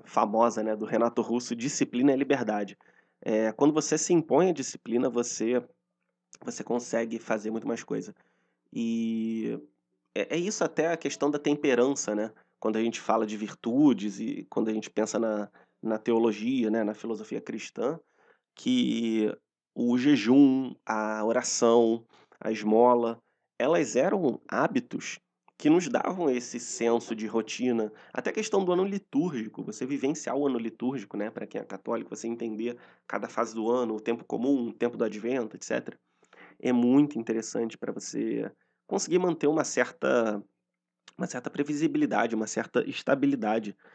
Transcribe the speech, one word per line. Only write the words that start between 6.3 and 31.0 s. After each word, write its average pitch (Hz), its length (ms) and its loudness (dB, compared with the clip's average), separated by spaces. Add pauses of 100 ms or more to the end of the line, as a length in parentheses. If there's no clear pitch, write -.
você - 200 -10
consegue 117 560 -4
fazer 110 320 -4
muito 113 160 -6
mais 117 160 -4
coisa. 104 320 -8 (560)
E 113 880 -4 (560)
é, 101 200 -2
é - 20 0
isso 185 260 -2
até 160 280 0
a 160 60 0
questão 143 320 -2
da 147 80 0
temperança, 139 800 2
né? 107 160 -2 (280)
Quando 110 180 0
a 110 40 0
gente 113 200 -2
fala 110 240 2
de 107 100 -4
virtudes 107 840 2
e 110 300 -6
quando 110 200 -2
a 110 40 0
gente 110 160 -4
pensa 107 300 -2
na, 107 300 -2 (320)
na 110 160 -2
teologia, 113 720 0
né, 110 140 2
na 107 100 -2
filosofia 107 480 -8
cristã, 113 580 -6 (560)
que 117 800 0 (400)
o 120 220 2
jejum, 131 760 6 (120)
a 107 400 -2
oração, 117 800 4 (340)
a 113 120 -4
esmola, 117 680 4 (380)
elas 139 380 2
eram 170 520 2
hábitos - 720 -2 (380)
que 151 120 2
nos 170 180 6
davam 170 420 -2
esse 120 300 -2
senso 117 560 -2
de 110 120 -4
rotina. 113 640 -2 (200)
Até 156 200 -4
a - 20 -6
questão 196 320 0
do 180 60 2
ano 180 120 2
litúrgico, 160 800 -4
você 120 220 -10
vivenciar 135 500 -4
o 143 120 0
ano 127 100 0
litúrgico, 113 580 -6